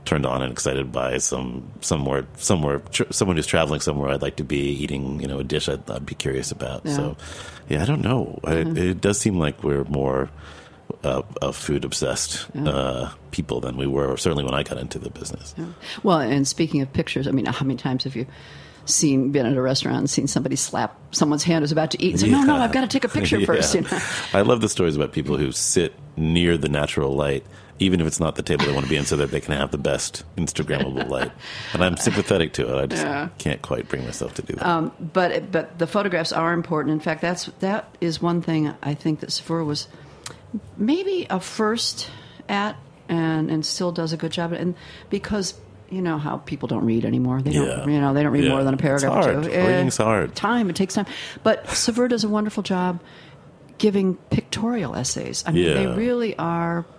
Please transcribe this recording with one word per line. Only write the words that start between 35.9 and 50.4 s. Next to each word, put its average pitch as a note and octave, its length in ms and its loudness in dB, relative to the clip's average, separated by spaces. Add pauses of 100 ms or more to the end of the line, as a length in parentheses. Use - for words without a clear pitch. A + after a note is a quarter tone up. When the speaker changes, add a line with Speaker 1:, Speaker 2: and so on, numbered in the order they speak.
Speaker 2:
are E3 220 0
important. D#3 400 0
In D#3 60 0
fact, D#3 220 -2
that's, F3 240 -2 (140)
that G3 420 -2
is E3+ 200 -2
one E3+ 200 2
thing D#3 300 0 (120)
I C#3+ 100 -2
think D3+ 280 -2
that - 100 -8
Sephora E3 340 -4
was D3 220 -4 (920)
maybe F4+ 520 0
a F#3+ 100 0
first - 680 -2 (400)
at G#3 260 0 (340)
and, D#3+ 420 2
and D#3 140 0
still F3+ 260 -2
does E3 220 -2
a D#3+ 40 -4
good D#3+ 140 -4
job. E3+ 220 -2
And F3 220 -2 (340)
because G3+ 440 -2 (360)
you F#3 120 -4
know E3 160 0
how D3 200 -4
people C#3+ 300 -6
don't A#2 180 0
read A#2 200 2
anymore. B2+ 360 2
They C#3+ 120 0
don't, C#3+ 140 4
Speaker 1:
Yeah. B2+ 180 -4
Speaker 2:
you D3 160 2
know, C#3 120 4
they C#3+ 100 4
don't D3 80 2
read C#3+ 140 4
Speaker 1:
Yeah. C3 40 4
Speaker 2:
more C3+ 140 2
than C3+ 100 2
a C3+ 40 0
Speaker 1:
It's - 40 -2
Speaker 2:
paragraph C#3 300 2
or D3 220 6
Speaker 1:
hard. D3+ 100 2
Speaker 2:
two. E3 80 -2
Eh, F3+ 160 4
Speaker 1:
Reading's F3+ 300 4
hard. G#2+ 380 4
Speaker 2:
time, A3 340 2